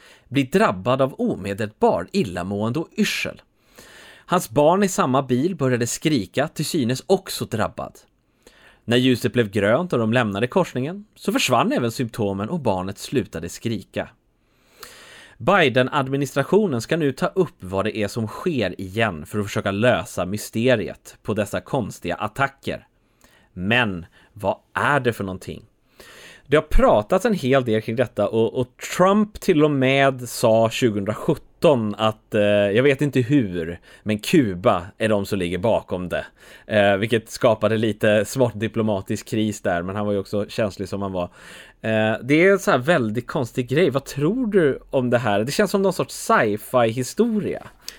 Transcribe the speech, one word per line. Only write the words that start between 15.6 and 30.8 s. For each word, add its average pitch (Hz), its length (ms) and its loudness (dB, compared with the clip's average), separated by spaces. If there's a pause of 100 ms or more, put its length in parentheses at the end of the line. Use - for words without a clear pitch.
ska 160 160 -2
nu 147 160 0
ta - 140 -4
upp - 340 -2
vad 95 240 -4
det 107 120 -4
är 104 120 -2
som 110 200 -6
sker 110 520 -4
igen 95 460 -4
för 107 120 -6
att 101 80 -2
försöka 101 240 -4
lösa 98 560 0
mysteriet 107 960 -4
på 110 120 -4
dessa 101 260 -4
konstiga 92 540 -6
attacker. - 720 -6 (680)
Men 98 540 0 (260)
vad 95 240 -2 (180)
är 135 260 2
det 123 120 0
för 104 120 -6
någonting? 92 400 -10 (840)
Det 139 100 2
har 156 60 4
pratats 185 640 4
en 220 80 2
hel 131 300 2
del 110 180 0
kring 113 140 -4
detta 113 320 0
och, 113 320 0
och - 160 -6 (200)
Trump 202 440 2
till 156 240 4
och 156 60 4
med 135 580 2
sa 113 420 2
tjugohundrasjutton 107 1200 0